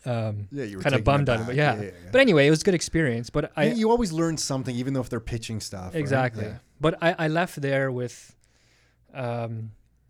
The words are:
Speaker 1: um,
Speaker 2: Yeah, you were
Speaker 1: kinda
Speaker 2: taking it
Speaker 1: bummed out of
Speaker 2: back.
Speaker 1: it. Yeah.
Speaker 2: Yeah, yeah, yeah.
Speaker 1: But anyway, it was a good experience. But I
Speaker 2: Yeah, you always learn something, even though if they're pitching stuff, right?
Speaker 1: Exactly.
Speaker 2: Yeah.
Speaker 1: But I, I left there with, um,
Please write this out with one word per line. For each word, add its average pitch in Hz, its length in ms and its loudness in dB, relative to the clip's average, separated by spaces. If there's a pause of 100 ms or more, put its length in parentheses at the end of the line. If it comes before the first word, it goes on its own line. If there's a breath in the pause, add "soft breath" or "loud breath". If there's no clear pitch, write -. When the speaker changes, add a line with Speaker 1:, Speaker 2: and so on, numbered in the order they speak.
Speaker 1:
um, 107 460 -4
Speaker 2:
Yeah, 139 140 -6
you 101 120 -8
were 92 60 -6
Speaker 1:
kinda 131 140 2
Speaker 2:
taking - 20 0
it 104 60 -2
Speaker 1:
bummed 139 240 4
out 117 120 2
of 113 60 -6
Speaker 2:
back. 123 60 -4
Speaker 1:
it. 135 40 0
Yeah. 147 180 2
Speaker 2:
Yeah, 107 60 -4
yeah, 104 40 -6 (180)
yeah. - 80 -16
Speaker 1:
But 254 100 6
anyway, 160 260 8
it - 20 8
was 156 120 4
a - 40 -10
good 196 100 4
experience. 127 540 -2
But 151 260 -4
I 160 100 2
Speaker 2:
Yeah, 233 100 2
you 220 160 2
always 233 200 2
learn 160 260 0
something, 131 380 -4
even 127 180 -2
though 131 80 0
if 123 80 -8
they're 120 100 -4
pitching 113 400 -6
stuff, 92 340 -10
right? 165 60 -2
Speaker 1:
Exactly. 127 460 0
Speaker 2:
Yeah. 110 120 -8 (220)
Speaker 1:
But 160 220 0
I, 170 180 2
I 160 80 0
left 156 340 -2
there 139 300 0
with, 123 440 -8 (800 soft breath)
um, 117 580 -6 (380)